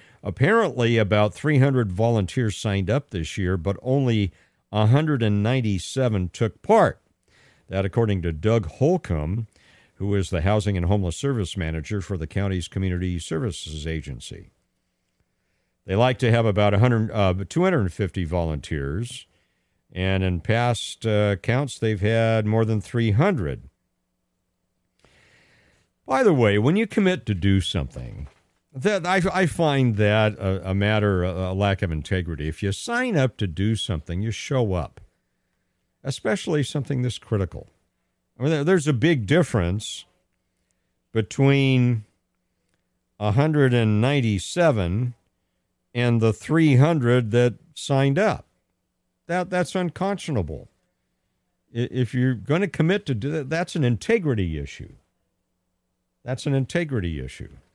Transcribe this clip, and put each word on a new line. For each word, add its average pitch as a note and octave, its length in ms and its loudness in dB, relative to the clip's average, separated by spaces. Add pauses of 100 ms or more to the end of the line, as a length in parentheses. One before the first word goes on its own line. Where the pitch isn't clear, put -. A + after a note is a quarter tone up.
(240)
Apparently, B2 720 2
about G#2 340 2
three D3 260 0
hundred B2+ 340 2
volunteers A2 640 0
signed G2 340 -2
up C#3 200 -2
this E2+ 280 -6
year, F#2 180 0
but G2 240 -2
only A#2+ 520 2 (400)
a G#2+ 140 2
hundred C#3+ 360 2
and G#2 220 2
ninety-seven A2 840 0
took - 300 -4
part. G3+ 400 4 (680)
That, F#2+ 160 -2
according G2+ 380 0
to E2+ 100 -2
Doug G#2 340 0
Holcomb, A2 800 -2 (480)
who G2+ 220 -2
is F#2+ 140 -2
the F2 100 -2
Housing G2+ 360 0
and E2+ 100 -2
Homeless F#2 300 0
Service B2 400 -4
Manager E2 440 -6
for F#2 180 -6
the D#2 80 -8
county's F#2+ 400 -4
Community F2+ 540 -4
Services D#2+ 680 -8
Agency. D#2 640 -10 (1400)
They F#2+ 80 -4
like B2 240 2
to A#2 140 2
have A#2 140 4
about G#2 280 2
a G2+ 60 2
hundred, A#2 320 2
uh, G2 220 2 (140)
two E3+ 140 0
hundred F3+ 200 2
and F2 100 -2
fifty F#2 320 -4
volunteers, D#2+ 1000 -4 (680)
and F#2+ 320 0
in F2+ 160 0
past, A#2 680 -2
uh, G#2 300 2
counts, B2+ 420 -2
they've A2 220 -2
had A2+ 440 2
more A2 200 2
than A2 160 0
three A2+ 320 0
hundred. A2 500 0 (2500)
By C4 200 2
the F#3+ 100 6
way, G#2+ 240 6
when B2+ 160 4
you A3 140 0
commit F#3 380 0
to G#2+ 80 0
do F#2+ 260 4
something, C2+ 640 -6 (440)
that E3+ 360 -2
I, F#3 160 2 (100)
I F#3 140 2
find C3+ 500 2
that G#2+ 380 4
a, F#2+ 360 -4
a F#2+ 40 0
matter, G2+ 500 2
a, F#2 280 -4
a - 20 -4
lack G2 280 0
of F#2 80 -2
integrity. D#2+ 580 -4
If - 140 -8
you G2+ 80 -2
sign A#3 460 -2
up C3 220 0
to G#2+ 80 -2
do F#2+ 280 -2
something, F2 480 -6
you A2+ 80 -4
show A2+ 440 -2
up, D#2+ 260 -6 (1040)
especially D#3 580 -2
something C3+ 380 -4
this B2 180 -4
critical. - 520 -4 (680)
I A2+ 40 -8
mean, C#3+ 80 2
there, D3 140 0
there's E3 220 2
a D3+ 60 2
big B2+ 340 2
difference G#2 800 0 (1080)
between B2+ 920 2 (1120)
a G#2 140 0
hundred C#3+ 400 2
and A2 300 2
ninety-seven A#2+ 1120 0 (800)
and A#2+ 260 2
the A2 140 2
three D#3 420 4
hundred B2+ 560 4
that A#2+ 220 2 (200)
signed C#3 440 0
up. G3 260 0 (840)
That, F3+ 240 -4
that's F3+ 240 -2
unconscionable. E3+ 960 -4 (1040)
I-, A#2+ 160 -2
if B2 240 -2
you're B2+ 200 2
gonna D3+ 340 -2
commit F#3 380 0
to C#3 80 -2
do A#2 180 -4
that, C#3+ 180 -6
that's E3+ 240 -4
an D#3 80 0
integrity A#2+ 760 0
issue. C#2+ 340 -12 (1300)
That's B2 240 -6
an C#3+ 80 0
integrity C3 640 -2
issue. - 320 -12 (240)